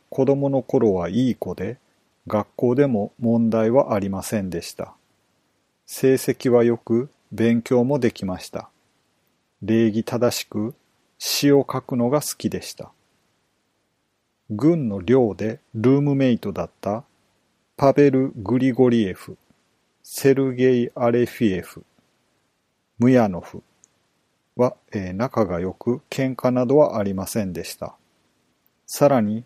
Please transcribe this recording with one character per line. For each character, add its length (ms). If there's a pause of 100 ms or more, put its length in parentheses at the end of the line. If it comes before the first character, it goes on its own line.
子 160
供 240
の 140
頃 300
は 140
い 220
い 60
子 200
で、 220 (500)
学 280
校 200
で 120
も 340
問 280
題 220
は 220
あ 60
り 100
ま 120
せ 200
ん 80
で 120
し 120
た。 200 (920)
成 300
績 340
は 160
良 120
く、 320 (220)
勉 300
強 240
も 140
で 120
き 140
ま 120
し 120
た。 200 (920)
礼 300
儀 120
正 340
し 60
く、 320 (500)
詩 280
を 60
書 220
く 140
の 140
が 100
好 180
き 120
で 120
し 120
た。 180 (1600)
軍 400
の 100
寮 360
で 260 (120)
ル 260
ー 20
ム 140
メ 160
イ 80
ト 120
だ 140
っ 40 (120)
た 240 (720)
パ 160
ベ 180
ル・ 240
グ 240
リ 140
ゴ 160
リ 180
エ 60
フ、 240 (640)
セ 320
ル 200
ゲ 300
イ・ 120
ア 160
レ 140
フ 200
ィ 120
エ 40
フ、 240 (1120)
ム 100
ヤ 200
ノ 100
フ 240 (960)
は、 180 (160)
え 200
ー、 20
仲 320
が 160
良 100
く、 380
喧 260
嘩 140
な 160
ど 100
は 220
あ 60
り 100
ま 120
せ 200
ん 80
で 100
し 120
た。 200 (880)
さ 220
ら 140
に、 240